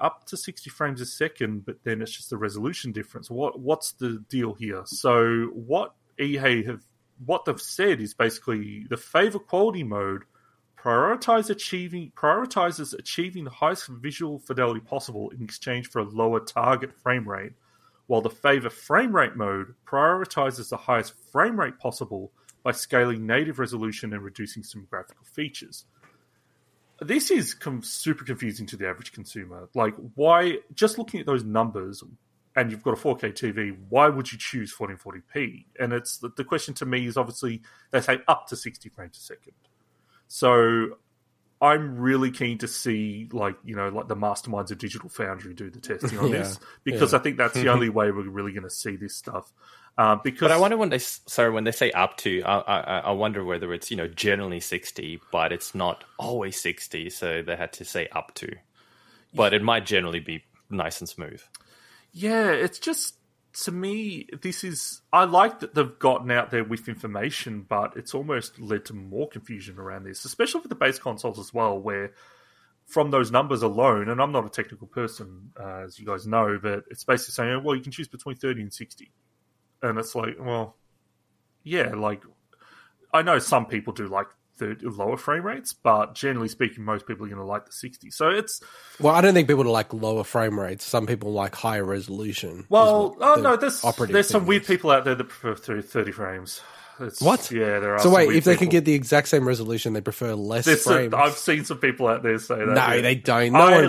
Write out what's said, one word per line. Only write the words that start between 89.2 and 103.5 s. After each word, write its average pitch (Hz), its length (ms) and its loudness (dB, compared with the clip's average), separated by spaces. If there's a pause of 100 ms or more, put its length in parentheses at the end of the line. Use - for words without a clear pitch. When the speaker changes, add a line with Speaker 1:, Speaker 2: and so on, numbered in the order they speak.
Speaker 2:
don't 185 140 10
think 156 140 6
people 135 160 6
like 113 280 2
lower 110 320 0
frame 110 340 0
rates. 98 240 -6
Some 113 240 0
people 104 280 -4
like 98 200 -2
higher 107 300 -2
resolution 98 760 -6
is - 100 -16
Speaker 1:
Well, 208 400 8
Speaker 2:
what - 100 -14
Speaker 1:
oh, 294 160 8
Speaker 2:
the 285 60 4
Speaker 1:
no, 254 140 6
there's, 262 280 -2
Speaker 2:
operative 120 300 2
Speaker 1:
there's 202 140 6
some 208 140 4
Speaker 2:
thing 175 60 0
Speaker 1:
weird 202 140 4
Speaker 2:
is. - 60 -6
Speaker 1:
people 175 220 4
out 131 140 6
there 131 100 2
that 123 140 -4
prefer 110 260 -6
thir-, 104 280 -6
thirty 104 280 -2
frames. 92 520 -8 (360)
It's, 120 220 -10
Speaker 2:
What? 214 300 4
Speaker 1:
yeah, 107 280 0
there 101 160 0
are 104 40 2
Speaker 2:
So 104 60 6
Speaker 1:
some 180 100 8
Speaker 2:
wait, 165 140 8
Speaker 1:
weird 160 100 6
Speaker 2:
if 151 60 4
they 180 100 6
can 180 140 4
Speaker 1:
people. - 40 0
Speaker 2:
get 165 140 6
the 156 80 6
exact 143 340 2
same 135 180 4
resolution, 113 460 -2
they 107 80 -2
prefer 113 340 -4
less 110 300 -2
Speaker 1:
There's 156 180 6
some, - 120 6
Speaker 2:
frames. 123 200 2
Speaker 1:
I've 147 220 4
seen 156 300 0
some 147 120 -4
people 127 300 2
out 113 140 2
there 113 160 2
say 117 180 -4
that, 107 120 0
Speaker 2:
No, 107 60 4
Speaker 1:
yeah. 123 280 6
Speaker 2:
they 123 120 4
don't. 120 380 4